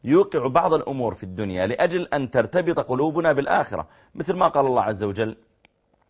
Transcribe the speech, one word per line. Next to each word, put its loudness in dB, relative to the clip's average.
يوقع 2
بعض 2
الأمور -2
في -14
الدنيا -4
لأجل 0
أن -4
ترتبط 0
قلوبنا 0
بالآخرة، 0
مثل -4
ما 4
قال 2
الله 2
عز -2
وجل: -4